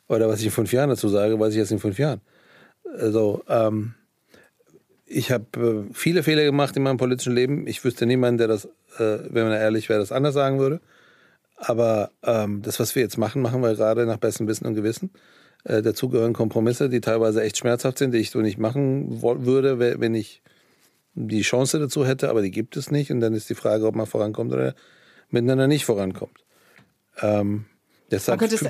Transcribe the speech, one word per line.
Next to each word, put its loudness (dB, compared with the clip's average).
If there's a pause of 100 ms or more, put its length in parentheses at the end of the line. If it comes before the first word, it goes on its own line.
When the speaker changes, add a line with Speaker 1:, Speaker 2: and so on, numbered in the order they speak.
Speaker 1:
Oder 2
was 0
ich -2
in 0
fünf 0
Jahren 2
dazu 0
sage, 2
weiß 2
ich 0
erst 0
in 0
fünf -2
Jahren. -2 (760)
Also, 0
ähm, 0 (1120)
ich -4
hab, -4
äh, 0 (100)
viele 0
Fehler 4
gemacht 2
in 2
meinem 2
politischen 0
Leben. 0
Ich -8
wüsste 0
niemanden, 4
der 4
das, 0
äh, -4 (100)
wenn 0
man 2
ehrlich 0
wäre, 4
das -4
anders 0
sagen 2
würde. 0 (760)
Aber, 0 (120)
ähm, 0
das, -6
was -2
wir 2
jetzt -2
machen, -2
machen 0
wir 2
gerade 2
nach -2
bestem -2
Wissen -4
und -2
Gewissen. -4 (540)
Äh, 0
dazu -2
gehören 2
Kompromisse, 0
die 0
teilweise 2
echt -4
schmerzhaft -2
sind, 0
die 2
ich 0
so -2
nicht 0
machen -2
wo-, 0
würde, 2
we-, 0
wenn 0
ich -6 (760)
die -2
Chance 0
dazu -2
hätte, 0
aber 2
die -2
gibt -6
es -8
nicht. -2
Und 0
dann 0
ist -6
die -6
Frage, 0
ob 0
man -2
vorankommt -4
oder 0 (560)
miteinander 2
nicht 2
vorankommt. -4 (800)
Ähm, 0 (440)
deshalb 0
Speaker 2:
Man 2
könnte 0
es, -2